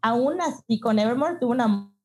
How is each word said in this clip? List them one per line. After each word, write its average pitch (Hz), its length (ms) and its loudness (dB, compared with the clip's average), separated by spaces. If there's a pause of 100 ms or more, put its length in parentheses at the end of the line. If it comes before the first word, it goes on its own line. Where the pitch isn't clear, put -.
Aún 254 380 0
así, 233 400 -2
con 220 180 2
Evermore 262 400 0
tuve 240 140 0
una 214 400 0 (120)